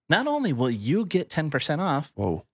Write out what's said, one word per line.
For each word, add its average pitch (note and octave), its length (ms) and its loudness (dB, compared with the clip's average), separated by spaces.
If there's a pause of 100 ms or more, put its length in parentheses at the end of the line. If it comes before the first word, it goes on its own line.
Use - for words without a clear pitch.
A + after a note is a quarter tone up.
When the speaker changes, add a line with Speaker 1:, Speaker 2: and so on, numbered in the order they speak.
Speaker 1:
Not A3 180 4
only C#4 260 0
will B2 160 2
you B2 360 0
get F3+ 260 -2
ten D#3 180 -2
percent D3 320 -2
off, D3 340 -2
Speaker 2:
Whoa. F#2 280 -2 (100)